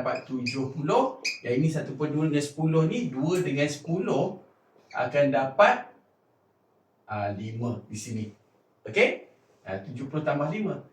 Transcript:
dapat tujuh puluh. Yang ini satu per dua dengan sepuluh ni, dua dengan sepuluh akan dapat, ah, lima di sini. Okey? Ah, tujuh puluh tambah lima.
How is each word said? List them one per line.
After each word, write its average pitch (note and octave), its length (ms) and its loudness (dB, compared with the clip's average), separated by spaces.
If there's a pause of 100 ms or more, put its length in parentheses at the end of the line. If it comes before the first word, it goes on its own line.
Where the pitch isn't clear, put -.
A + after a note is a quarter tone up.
dapat B2 140 -2 (100)
tujuh C3 480 -4
puluh. G3 480 0 (240)
Yang A#2+ 160 0
ini D#3+ 80 4
satu C#3 240 -4
per C#3+ 160 -2
dua D3+ 220 0
dengan D3 100 2
sepuluh D#3+ 480 2
ni, A#3+ 240 -2
dua D#3 300 2
dengan C#3+ 260 2
sepuluh - 720 -2 (540)
akan C#3+ 340 2
dapat, C3+ 640 4 (1120)
ah, G#2 300 -4
lima A2+ 500 -6
di G#2+ 140 -10
sini. A2 260 -6 (640)
Okey? A3 420 2 (380)
Ah, G2 160 -6
tujuh B2+ 240 -10
puluh D3+ 160 -4
tambah D3 260 0
lima. F#3 320 -4 (120)